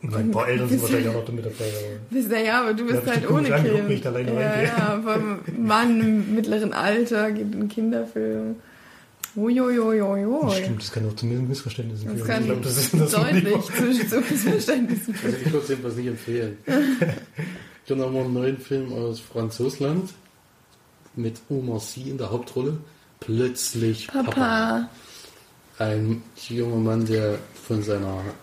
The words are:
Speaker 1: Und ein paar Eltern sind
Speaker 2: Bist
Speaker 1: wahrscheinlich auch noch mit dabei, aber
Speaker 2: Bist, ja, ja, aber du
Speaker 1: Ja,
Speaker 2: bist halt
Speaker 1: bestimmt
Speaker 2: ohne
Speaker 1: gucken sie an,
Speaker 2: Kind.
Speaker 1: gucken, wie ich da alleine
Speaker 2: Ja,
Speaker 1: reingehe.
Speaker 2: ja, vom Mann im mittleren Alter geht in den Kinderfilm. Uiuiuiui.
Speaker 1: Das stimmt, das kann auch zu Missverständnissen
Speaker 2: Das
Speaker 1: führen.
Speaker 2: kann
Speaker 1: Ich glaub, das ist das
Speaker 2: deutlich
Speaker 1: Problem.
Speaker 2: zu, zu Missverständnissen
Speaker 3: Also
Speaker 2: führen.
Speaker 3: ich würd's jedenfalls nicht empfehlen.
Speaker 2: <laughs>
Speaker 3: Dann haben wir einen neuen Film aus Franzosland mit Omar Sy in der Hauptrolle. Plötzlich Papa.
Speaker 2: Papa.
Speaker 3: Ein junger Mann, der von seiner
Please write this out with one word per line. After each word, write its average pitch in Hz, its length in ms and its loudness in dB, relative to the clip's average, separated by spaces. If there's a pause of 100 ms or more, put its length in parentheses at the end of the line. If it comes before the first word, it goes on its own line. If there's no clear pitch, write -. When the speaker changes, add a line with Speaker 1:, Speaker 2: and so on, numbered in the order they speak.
Speaker 1:
Und - 140 -6
ein 156 160 2
paar 117 160 2
Eltern 123 220 2
sind 127 120 4
Speaker 2:
Bist - 120 0
Speaker 1:
wahrscheinlich 113 220 2
auch 113 120 -2
noch 117 60 -6
mit 110 120 -6
dabei, 110 200 -6
aber 104 340 -6 (100)
Speaker 2:
Bist, 226 220 0
ja, 226 80 2
ja, 226 220 2
aber 220 120 2
du 220 140 -2
Speaker 1:
Ja, 240 80 2
Speaker 2:
bist - 120 0
halt 233 140 2
Speaker 1:
bestimmt - 100 0
Speaker 2:
ohne 254 60 6
Speaker 1:
gucken 294 100 4
sie 240 60 2
an, - 100 4
Speaker 2:
Kind. 220 120 4
Speaker 1:
gucken, 208 140 2
wie - 40 4
ich - 80 -2
da 135 80 -2
alleine 123 320 -2
Speaker 2:
Ja, 214 80 2
Speaker 1:
reingehe. 214 180 2
Speaker 2:
ja, 214 360 0
vom 214 640 -2
Mann 226 340 4
im 214 340 4
mittleren 208 380 0
Alter 214 580 2
geht 214 140 -2
in 208 60 -2
den 208 180 -2
Kinderfilm. 226 840 -2 (800)
Uiuiuiui. 220 1120 2
Speaker 1:
Das 190 100 2
stimmt, 185 240 -2
das - 100 -10
kann 110 180 -2
auch 104 60 -6
zu - 120 -6
Missverständnissen 120 800 -4
Speaker 2:
Das 214 80 -4
Speaker 1:
führen. 113 120 -4
Speaker 2:
kann 226 140 0
Speaker 1:
Ich 113 80 0
glaub, 120 140 0
das 131 140 0
ist - 220 0
das 151 120 4
Speaker 2:
deutlich 185 420 4
Speaker 1:
Problem. 240 460 2
Speaker 2:
zu, 208 80 0
zu 226 140 2
Missverständnissen 240 920 2
Speaker 3:
Also - 140 -4
Speaker 2:
führen. - 180 -2
Speaker 3:
ich 156 80 2
würd's 143 160 0
jedenfalls 127 260 -2
nicht 123 120 -2
empfehlen. 113 540 -4
Speaker 2:
<laughs> 247 1300 -2
Speaker 3:
Dann 135 140 0
haben 131 140 -2
wir 131 60 2
einen 127 120 0
neuen 127 240 0
Film 131 360 -4
aus 117 260 -4
Franzosland 139 880 -2 (1040)
mit 113 200 -4 (140)
Omar 127 300 -2
Sy 127 300 -12
in 135 80 -6
der 113 140 -6
Hauptrolle. 127 460 -2 (420)
Plötzlich 113 880 -2
Papa. 254 240 0
Speaker 2:
Papa. 226 580 0 (880)
Speaker 3:
Ein 110 420 0 (280)
junger 117 280 -2
Mann, 110 280 2
der 107 320 2 (300)
von 107 160 0
seiner 98 380 -2 (200)